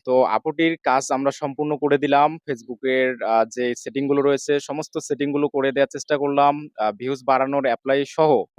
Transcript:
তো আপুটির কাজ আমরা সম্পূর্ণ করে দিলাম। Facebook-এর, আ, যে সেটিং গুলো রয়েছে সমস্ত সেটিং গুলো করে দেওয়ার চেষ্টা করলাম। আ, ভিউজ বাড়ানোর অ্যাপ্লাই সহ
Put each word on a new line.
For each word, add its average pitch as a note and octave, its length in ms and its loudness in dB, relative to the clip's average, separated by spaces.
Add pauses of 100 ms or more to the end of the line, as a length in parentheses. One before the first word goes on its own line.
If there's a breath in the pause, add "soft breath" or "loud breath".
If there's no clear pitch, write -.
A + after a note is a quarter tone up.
তো B2+ 180 4
আপুটির D3+ 600 0
কাজ B2+ 280 0
আমরা C#3 200 0
সম্পূর্ণ D3+ 460 -4
করে C#3+ 220 0
দিলাম। D3 480 2
Facebook-এর, B2+ 760 -2
আ, A2+ 200 2
যে A#2+ 300 -2
সেটিং C3+ 340 -6
গুলো C#3+ 140 2
রয়েছে C#3+ 380 0
সমস্ত D3+ 380 -8
সেটিং C#3+ 340 -4
গুলো C#3+ 160 0
করে C3+ 240 0
দেওয়ার C3+ 200 2
চেষ্টা D3 260 -4
করলাম। C#3+ 500 2 (100)
আ, G#2+ 140 0
ভিউজ B2+ 320 -6
বাড়ানোর C3+ 420 0
অ্যাপ্লাই C3+ 400 0
সহ D3 380 2 (140)